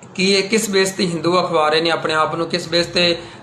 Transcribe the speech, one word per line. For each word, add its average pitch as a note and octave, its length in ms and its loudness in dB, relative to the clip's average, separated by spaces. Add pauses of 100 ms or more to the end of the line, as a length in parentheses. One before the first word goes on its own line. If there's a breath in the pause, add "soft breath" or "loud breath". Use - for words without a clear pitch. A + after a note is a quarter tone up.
(140)
ਕੀ F#3+ 180 2
ਇਹ F#3+ 160 2
ਕਿਸ G#3+ 220 0
ਬੇਸ F#3+ 200 2
ਤੇ G3 160 -2
ਹਿੰਦੂ E3+ 340 0
ਅਖਵਾ E3 280 2
ਰਹੇ D#3 120 2
ਨੇ E3 100 0
ਆਪਣੇ D#3 240 -2
ਆਪ D#3 200 0
ਨੂੰ, E3 140 -4
ਕਿਸ F3 200 -6
ਬੇਸ E3+ 180 0
ਤੇ F3 300 0 (260 loud breath)